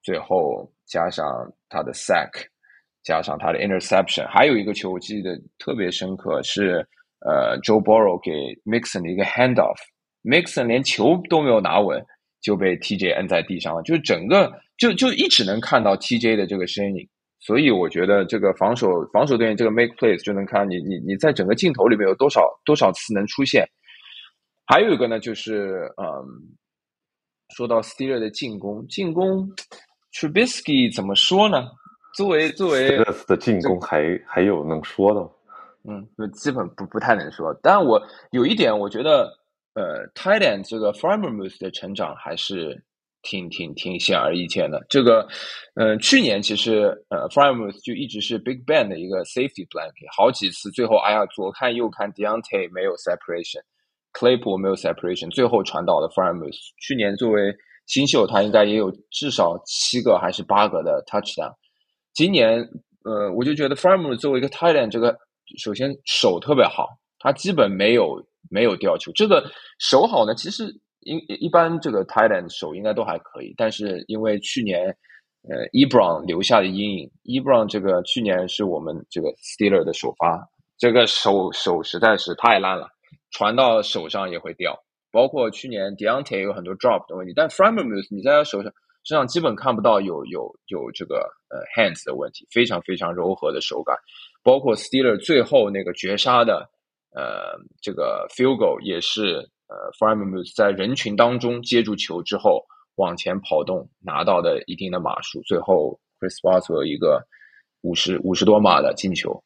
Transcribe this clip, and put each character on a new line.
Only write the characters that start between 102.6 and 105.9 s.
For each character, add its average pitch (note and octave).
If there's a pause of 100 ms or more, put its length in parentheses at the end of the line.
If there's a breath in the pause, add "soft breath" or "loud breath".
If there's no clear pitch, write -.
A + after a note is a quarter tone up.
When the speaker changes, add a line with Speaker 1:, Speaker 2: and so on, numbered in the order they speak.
Speaker 1:
往 F2
前 F#2
跑 D#2
动 - (120)
拿 D#2+
到 F#2
的 D#2
一 F2+
定 F#2
的 F2+
码 C#2
数， -
最 F2
后 E2 (180)